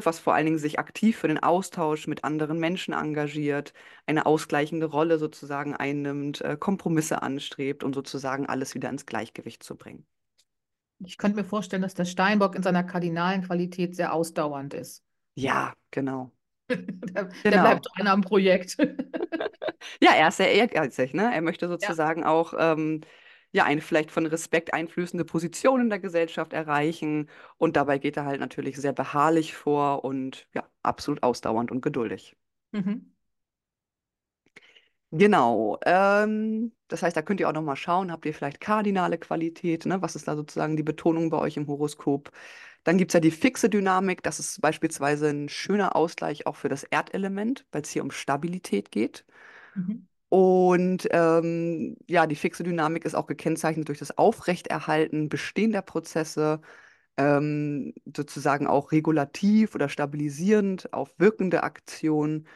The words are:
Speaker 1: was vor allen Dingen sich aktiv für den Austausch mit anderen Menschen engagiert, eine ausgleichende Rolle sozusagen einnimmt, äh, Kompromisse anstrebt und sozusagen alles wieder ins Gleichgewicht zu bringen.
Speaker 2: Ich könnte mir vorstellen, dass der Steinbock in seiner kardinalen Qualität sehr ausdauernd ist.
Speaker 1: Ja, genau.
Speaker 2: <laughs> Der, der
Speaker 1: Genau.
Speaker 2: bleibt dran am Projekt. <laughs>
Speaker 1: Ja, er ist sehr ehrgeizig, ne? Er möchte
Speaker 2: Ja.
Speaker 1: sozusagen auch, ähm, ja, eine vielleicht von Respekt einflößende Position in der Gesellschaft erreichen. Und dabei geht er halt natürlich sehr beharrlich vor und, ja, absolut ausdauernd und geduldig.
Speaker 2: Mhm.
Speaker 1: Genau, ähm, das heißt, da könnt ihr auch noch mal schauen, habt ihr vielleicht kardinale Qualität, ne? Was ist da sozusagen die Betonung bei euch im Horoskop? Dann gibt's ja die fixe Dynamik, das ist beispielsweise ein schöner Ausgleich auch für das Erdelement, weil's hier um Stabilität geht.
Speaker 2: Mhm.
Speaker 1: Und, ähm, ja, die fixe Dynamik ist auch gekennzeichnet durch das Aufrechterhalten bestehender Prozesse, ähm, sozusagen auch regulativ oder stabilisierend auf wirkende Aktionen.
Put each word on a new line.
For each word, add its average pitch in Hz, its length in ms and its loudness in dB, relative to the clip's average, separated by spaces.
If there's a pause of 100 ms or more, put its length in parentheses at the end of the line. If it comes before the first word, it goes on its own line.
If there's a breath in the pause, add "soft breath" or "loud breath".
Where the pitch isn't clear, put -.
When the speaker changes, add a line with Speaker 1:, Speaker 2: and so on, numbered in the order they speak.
Speaker 1:
was 165 140 0
vor - 160 2
allen 156 100 2
Dingen 160 140 2
sich 147 180 -4
aktiv 214 400 0
für - 100 -2
den 156 140 0
Austausch 156 640 0
mit 147 180 -6
anderen 156 360 -2
Menschen 170 340 -4
engagiert, 147 800 -4 (320 loud breath)
eine 151 220 0
ausgleichende 156 580 0
Rolle 156 320 2
sozusagen 147 580 -6
einnimmt, 143 640 -4
äh, 143 180 -4
Kompromisse 165 640 0
anstrebt 139 600 -6
und 135 120 -2
sozusagen 135 500 -4
alles 131 300 -4
wieder 131 160 -6
ins 139 160 -10
Gleichgewicht - 560 -10
zu - 120 -14
bringen. - 300 -20 (1000)
Speaker 2:
Ich 180 140 -16
könnte 208 200 0
mir 202 60 -4
vorstellen, 196 380 -4
dass 190 140 -6
der 180 100 -2
Steinbock 190 500 2
in 190 80 -4
seiner 180 200 2
kardinalen 175 580 -2
Qualität 180 540 -4
sehr 180 180 -2
ausdauernd 151 640 -4
ist. - 280 -14 (320)
Speaker 1:
Ja, 127 380 -2 (180)
genau. 131 400 -6 (220)
Speaker 2:
<laughs> - 160 -20
Der, 190 600 -6 (200)
der 202 80 8
Speaker 1:
Genau. - 20 8
Speaker 2:
bleibt 175 360 6
dran 196 120 0
am 196 140 4
Projekt. 190 580 2
<laughs> - 380 -2 (840 loud breath)
Speaker 1:
Ja, 339 120 10
er 156 160 6
ist - 80 -2
sehr 113 140 4
ehrgeizig, 147 640 2
ne? 214 200 2
Er 160 80 0
möchte 165 260 -2 (120)
Speaker 2:
Ja. 190 180 -2
Speaker 1:
sozusagen 160 260 0
auch, 165 340 2
ähm, 156 440 0 (500 loud breath)
ja, 190 140 4
eine 147 160 2
vielleicht 156 300 0
von 165 140 0
Respekt 160 480 -2
einflößende 170 520 -4
Position 175 560 0
in 233 80 2
der 208 100 -2
Gesellschaft 165 540 -2
erreichen. 151 760 -2 (280 loud breath)
Und 165 200 0
dabei 143 200 2
geht 143 200 -4
er 147 80 -4
halt 139 140 -4
natürlich 135 380 -6
sehr 139 160 -2
beharrlich 151 600 2
vor 143 480 0
und, 135 500 -6
ja, - 140 -8 (160)
absolut 143 400 -2
ausdauernd 117 480 0
und 127 100 -4
geduldig. 113 540 -6 (380)
Speaker 2:
Mhm. 208 380 -6 (2000 soft breath)
Speaker 1:
Genau, 131 760 4
ähm, 214 880 2 (160)
das 165 120 -6
heißt, 175 140 0
da 156 60 2
könnt 185 180 -2
ihr 160 80 0
auch 151 60 0
noch 156 80 -4
mal 143 160 -4
schauen, 180 340 -2
habt 160 140 -12
ihr 156 80 -2
vielleicht 143 260 -8
kardinale 196 580 0
Qualität, 165 680 -4
ne? 180 160 0
Was 170 160 -6
ist 156 100 -8
da 156 80 -2
sozusagen 156 400 -4
die 156 80 -2
Betonung 165 460 0
bei 165 100 0
euch 151 160 -2
im 147 120 -4
Horoskop? 143 640 -2 (540 loud breath)
Dann 170 140 4
gibt's 185 160 2
ja 170 80 6
die 160 100 6
fixe 247 380 2
Dynamik, 190 540 2
das - 160 -4
ist - 220 -8
beispielsweise 147 680 0
ein 147 200 -2
schöner - 460 0
Ausgleich 156 500 -2
auch 151 120 -4
für - 120 -6
das 143 140 -4
Erdelement, 196 880 -4
weil's 147 180 -6
hier - 140 -4
um 139 80 -6
Stabilität 170 800 -4
geht. - 340 -4 (500 loud breath)
Speaker 2:
Mhm. 202 320 -6 (220)
Speaker 1:
Und, 185 800 6
ähm, 165 840 2 (120)
ja, 160 200 4
die 151 80 -2
fixe - 280 -4
Dynamik 165 420 -2
ist 165 100 -4
auch 156 120 0
gekennzeichnet 156 600 -2
durch 147 120 -6
das - 180 -8
Aufrechterhalten 156 1120 0
bestehender 196 520 -2
Prozesse, 156 800 -2 (580 loud breath)
ähm, 147 760 0 (220)
sozusagen 143 520 -2
auch 139 260 2
regulativ 160 800 2
oder 143 140 0
stabilisierend 151 1040 -2
auf 135 260 -6
wirkende 185 440 4
Aktionen. 156 920 -2